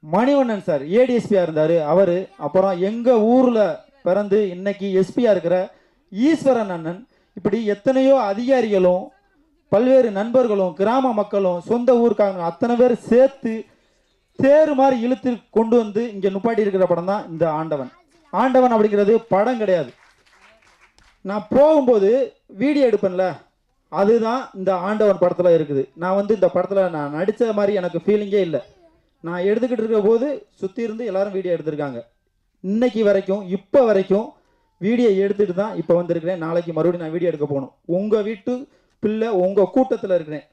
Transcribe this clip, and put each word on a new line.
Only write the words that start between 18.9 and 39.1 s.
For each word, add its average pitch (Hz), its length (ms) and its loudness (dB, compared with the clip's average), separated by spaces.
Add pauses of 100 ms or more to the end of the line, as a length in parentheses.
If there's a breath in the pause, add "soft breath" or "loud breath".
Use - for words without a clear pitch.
படம் 220 340 0
கிடையாது. 170 280 -2 (1300)
நான் 202 260 -6
போகும்போது 247 600 4 (500)
வீடியோ 285 280 2
எடுப்பேன்ல, 190 360 0 (680)
அதுதான் 220 520 0 (100)
இந்த 190 160 -4 (160)
ஆண்டவன் 202 360 0
படத்துல 180 340 4
இருக்குது. 143 280 -2 (120)
நான் 185 240 -2
வந்து 202 140 -2
இந்த 190 200 2
படத்துல 185 360 0
நான் 147 260 -8
நடிச்ச 214 360 -2
மாதிரி 208 220 0
எனக்கு 175 300 -4
ஃபீலிங்கே 208 420 0
இல்லை. 156 160 -4 (640)
நான் 180 240 -4
எடுத்துக்கிட்டு 226 360 -2
இருக்க 220 160 0
போது 226 260 2 (280)
சுத்தி 190 280 -10
இருந்து 226 220 -8
எல்லாரும் 196 320 -4
வீடியோ 180 180 -4
எடுத்திருக்காங்க. 147 460 -8 (640)
இன்னைக்கு 226 400 -2
வரைக்கும், 196 440 0
இப்ப 202 360 0
வரைக்கும் 202 420 0 (540)
வீடியோ 233 380 0
எடுத்துட்டு 196 360 -2
தான் 196 220 -4
இப்ப 165 180 -6
வந்திருக்கிறேன். 170 500 -4
நாளைக்கு 165 280 -6
மறுபடியும் 170 320 -2
நான் 156 100 -10
வீடியோ 175 180 -2
எடுக்க 147 140 -4
போகணும். 139 260 -6 (240)
உங்க 208 260 0
வீட்டு 220 320 -6 (480)
பிள்ளை, 220 260 -2 (160)